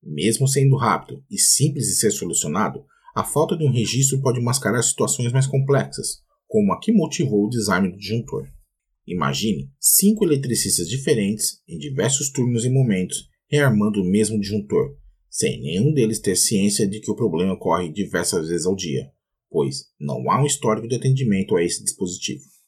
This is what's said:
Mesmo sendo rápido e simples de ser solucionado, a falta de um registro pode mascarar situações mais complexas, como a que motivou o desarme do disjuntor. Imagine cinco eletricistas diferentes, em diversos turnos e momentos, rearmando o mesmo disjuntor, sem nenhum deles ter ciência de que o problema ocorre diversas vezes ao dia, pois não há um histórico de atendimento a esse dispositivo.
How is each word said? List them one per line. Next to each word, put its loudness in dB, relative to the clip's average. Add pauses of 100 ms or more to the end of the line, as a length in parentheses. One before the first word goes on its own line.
Mesmo 0
sendo 4
rápido -2
e -8
simples 2
de -2
ser 2
solucionado, -4 (300)
a -2
falta 0
de -2
um 4
registro 0
pode 0
mascarar 0
situações -2
mais 2
complexas, 0 (240)
como 2
a -4
que -2
motivou 2
o -2
desarme 2
do -16
disjuntor. -6 (600)
Imagine -2
cinco 4
eletricistas 0
diferentes, -2
em -12
diversos -2
turnos 0
e 0
momentos, 0 (220)
rearmando 2
o 2
mesmo 2
disjuntor, -2 (320)
sem -4
nenhum 2
deles 0
ter 0
ciência 2
de -4
que -8
o -2
problema 0
ocorre -2
diversas -2
vezes -2
ao 0
dia, -6 (380)
pois -4 (120)
não -6
há 2
um 4
histórico -2
de -2
atendimento 0
a 4
esse -4
dispositivo. -6 (240)